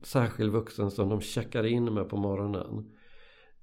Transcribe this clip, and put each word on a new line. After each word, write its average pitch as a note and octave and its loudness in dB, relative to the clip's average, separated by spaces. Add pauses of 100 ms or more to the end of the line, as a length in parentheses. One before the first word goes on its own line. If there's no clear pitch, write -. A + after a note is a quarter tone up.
särskild A2 2
vuxen G#2 0
som G2 2
de G#2+ 2
checkar A2+ -2
in A#2 2
med G2+ 0
på G2+ -2
morgonen. G2+ -2 (720)